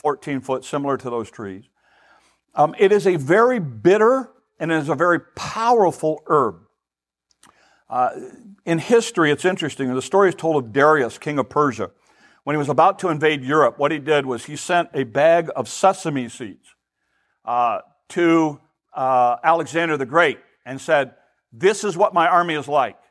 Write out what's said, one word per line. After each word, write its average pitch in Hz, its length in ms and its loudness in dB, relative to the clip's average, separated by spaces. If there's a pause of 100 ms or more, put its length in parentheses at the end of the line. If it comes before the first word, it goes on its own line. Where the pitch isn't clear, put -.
fourteen 143 380 -4
foot, 131 240 -6
similar 139 320 -4
to 127 120 -14
those 117 220 -8
trees. 98 340 -14 (920)
Um, 156 240 2
it 196 100 6
is 202 160 2
a 185 80 4
very 202 460 2
bitter 208 680 2 (300)
and 165 140 -4
it 160 100 0
is 143 60 -6
a 156 80 -2
very 170 240 2 (160)
powerful 214 880 0
herb. 117 360 0 (1300)
Uh, 123 220 0 (560)
in 165 140 0
history, 226 500 2
it's 147 140 -2
interesting. 143 500 -4
The 131 80 -4
story 196 280 2
is 151 40 -4
told 156 280 -2
of 110 100 -16
Darius, 139 440 2
king 147 220 -6
of 131 100 -4
Persia. 113 440 -2 (520)
When 143 100 -4
he 156 40 -2
was 143 120 -2
about 175 300 2
to 185 80 -2
invade 151 360 0
Europe, 135 340 2
what 147 140 0
he 156 60 -4
did 147 260 0
was 123 220 -8
he 151 100 -14
sent 175 380 -2
a 143 100 -4
bag 151 500 0
of 123 140 -6
sesame 156 600 -2
seeds, - 440 -18 (680)
uh, 117 360 0 (300)
to, 165 480 2 (360)
uh, 127 500 0
Alexander 160 540 0
the 135 80 -4
Great 143 320 0 (260)
and 131 160 -12
said, 143 340 0 (380)
"This 190 320 -2
is 202 100 -4
what 190 200 0
my 170 120 2
army 175 280 0
is 143 120 -6
like. 135 300 -2 (140)